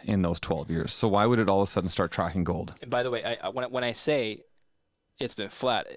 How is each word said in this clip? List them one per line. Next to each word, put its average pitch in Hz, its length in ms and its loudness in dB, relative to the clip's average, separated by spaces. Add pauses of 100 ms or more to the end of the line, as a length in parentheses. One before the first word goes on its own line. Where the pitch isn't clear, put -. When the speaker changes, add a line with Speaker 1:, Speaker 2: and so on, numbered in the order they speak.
Speaker 1:
in 101 180 2
those 85 180 0
twelve 76 300 -2
years. 82 220 -2
So - 160 4
why 101 180 4
would 120 120 6
it 104 100 4
all 98 140 4
of 98 60 2
a - 20 -4
sudden 92 180 0
start 87 220 0
tracking 85 340 0
gold? 82 380 -4
Speaker 2:
And 123 80 -14
by 123 120 0
the 127 80 -2
way, 117 140 -4
I, 117 200 -4
I, 95 60 -4
when, 123 200 -6
when 127 140 -2
I 120 80 -2
say 117 480 0 (760)
it's 123 160 -6
been 98 160 -6
flat, 113 360 0 (100)